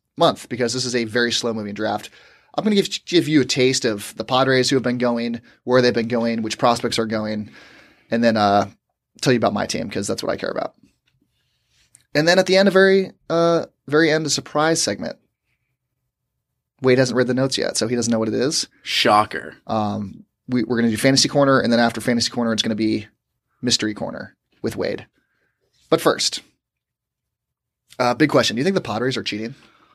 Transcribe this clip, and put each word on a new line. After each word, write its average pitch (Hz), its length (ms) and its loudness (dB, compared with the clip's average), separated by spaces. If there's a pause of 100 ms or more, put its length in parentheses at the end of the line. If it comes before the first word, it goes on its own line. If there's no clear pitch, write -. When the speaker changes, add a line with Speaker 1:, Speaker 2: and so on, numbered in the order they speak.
(160)
Speaker 1:
month 160 320 0
because 117 240 -4
this 127 140 -6
is 123 100 -4
a 117 80 0
very 117 280 -2
slow 117 200 -4
moving 104 220 -8
draft. 104 340 -6 (480)
I'm 156 80 -4
gonna 214 120 2
give, 196 120 2 (160)
give 160 240 0
you 151 140 4
a - 20 2
taste 131 400 0
of 104 320 -4
the 107 80 -8
Padres 131 460 2
who 139 60 2
have 120 60 2
been 123 140 -2
going, 120 460 -4 (220)
where 123 180 6
they've 123 100 6
been 117 160 -2
going, 117 320 -2
which 110 160 -6
prospects 120 420 0
are 113 60 0
going, 107 460 -6 (600)
and 117 140 0
then, 110 140 4
uh, 101 320 4 (500)
tell 131 140 2
you 117 40 2
about 104 140 2
my 101 140 -2
team - 240 -8
'cause 127 160 -6
that's - 160 -6
what - 100 -4
I - 60 -4
care - 120 -6
about. - 240 -8 (1400)
And 151 120 2
then 180 120 6
at 185 80 2
the 185 100 4
end, 196 120 6
a - 20 6
very, 190 420 4 (160)
uh, 170 380 2 (200)
very 151 240 4
end, 160 140 0
a 143 60 -4
surprise 160 500 0
segment. - 380 -6 (1600)
Wade 127 160 4
hasn't 127 180 -2
read 123 100 2
the 123 60 -2
notes 131 240 -2
yet, - 220 -4
so 110 100 -2
he 123 80 -2
doesn't 117 160 -2
know 113 60 0
what 110 100 -2
it 110 60 -4
is. 127 340 -2 (140)
Speaker 2:
Shocker. - 720 0 (100)
Speaker 1:
Um, 104 600 -6 (200)
we, 123 160 -2
we're 120 140 -2
gonna 117 140 2
do 107 80 -2
Fantasy 135 280 2
Corner, 139 320 4
and 120 140 2
then 117 80 4
after 117 220 0
Fantasy 120 280 -2
Corner, 117 220 -2
it's 107 80 -4
gonna 113 140 -2
be 107 320 -2 (560)
Mystery 110 320 -2
Corner - 420 -12 (240)
with 107 160 -6
Wade. - 300 -6 (840)
But 160 140 2
first, - 400 0 (1600)
uh, 123 140 0
big 143 160 0
question. 117 280 0
Do 120 40 -4
you 143 40 -2
think 190 100 -2
the 185 80 -2
Padres 120 340 -4
are 104 60 -6
cheating? 110 320 -8 (400)